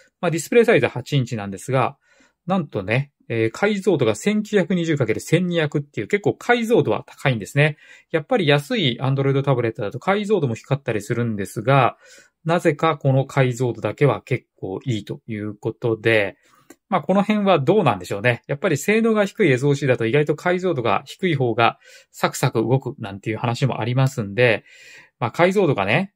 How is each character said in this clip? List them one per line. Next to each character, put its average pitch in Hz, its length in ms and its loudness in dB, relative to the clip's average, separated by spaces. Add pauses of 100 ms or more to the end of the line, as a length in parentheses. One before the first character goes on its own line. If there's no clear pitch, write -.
(200)
ま 180 80 -2
あ、 165 40 0
デ 160 60 -2
ィ 160 40 -6
ス - 80 -12
プ - 60 2
レ 233 80 8
イ - 20 -2
サ 226 100 6
イ 139 60 4
ズ 117 40 2
は 110 60 0
八 - 240 -6
イ 135 60 2
ン 120 40 -2
チ 113 120 -6
な 101 80 -8
ん 98 60 -8
で 95 60 -10
す - 140 -10
が、 127 260 0 (480)
な 185 120 0
ん 156 100 -4
と 104 160 -6
ね、 117 280 -2 (180)
え 113 160 0
ー、 113 60 0
解 208 280 -2
像 190 180 2
度 135 80 0
が 107 100 2
千 214 260 -2
九 208 160 -2
百 180 160 0
二 170 120 0
十 160 120 0
か 135 80 -2
け 110 80 0
る 113 80 -6
千 180 260 2
二 175 120 -2
百 151 200 -2
っ - 40 -2
て - 180 -10
い - 20 -4
う 98 40 -10
結 202 140 0
構 180 120 0
解 240 320 0
像 214 160 4
度 117 100 0
は - 140 -2
高 - 240 -6
い 127 60 0
ん 110 40 -4
で 95 60 -10
す - 120 -10
ね。 147 200 2 (340)
や 160 100 -2
っ - 40 -12
ぱ 254 120 0
り 180 100 0
安 147 300 2
い 131 220 0
Android 135 440 0
タ 139 100 2
ブ 120 80 0
レ 113 80 0
ッ 110 40 -4
ト 120 100 -8
だ 101 80 -4
と 127 80 -10
解 202 260 0
像 202 140 0
度 143 80 0
も 113 80 -2
低 - 100 -12
か - 100 -2
っ 139 60 -2
た - 100 -4
り 107 100 -4
す 120 120 -6
る 117 120 -2
ん 113 100 -4
で 98 100 -6
す - 160 -10
が、 127 340 2 (480)
な 170 160 0
ぜ 165 140 2
か 156 240 0
こ 139 160 2
の 135 120 2
解 131 280 0
像 120 180 -2
度 107 100 -10
だ 107 120 -4
け 147 140 2
は 107 140 0
結 - 240 -6 (100)
構 95 280 -8
い 117 160 -2
い 101 60 -12
と - 220 -12
い 113 80 -10
う 104 200 -8
こ 113 180 -6
と 113 220 -2
で、 107 420 0 (500)
ま 185 120 0
あ、 - 20 -6
こ - 120 0
の 196 80 4
辺 208 240 0
は 185 140 4
ど 170 220 2
う - 20 2
な 120 120 2
ん 92 40 -6
で 87 60 -14
し - 80 -8
ょ 101 60 -6
う - 20 -10
ね。 120 260 0
や 143 80 -4
っ - 40 -8
ぱ 202 100 0
り 147 80 0
性 214 240 0
能 226 120 2
が 208 120 2
低 196 200 0
い 147 60 4
エ 127 80 4
ス 139 80 0
オ 147 40 4
ー 143 40 2
シ 143 100 -4
ー - 20 0
だ 123 80 4
と 113 120 0
意 113 40 -2
外 147 140 2
と 147 100 0
解 180 240 -2
像 180 140 -2
度 135 80 -4
が 107 240 0
低 - 220 -6
い 165 80 0
方 123 180 0
が 117 240 2 (340)
サ 170 200 -2
ク - 60 -10
サ 127 140 0
ク 120 80 -2
動 113 200 2
く 120 200 -8
な 104 120 -10
ん 98 80 -12
て 117 100 -8
い 110 60 -2
う - 20 -6
話 120 300 -2
も 110 120 -4
あ 110 60 -4
り 123 80 -2
ま 131 140 2
す 123 160 -6
ん 101 100 -8
で、 117 300 2 (560)
ま 123 80 -2
あ、 117 40 -8
解 185 220 2
像 190 140 2
度 131 80 2
が 98 100 -2
ね、 151 300 0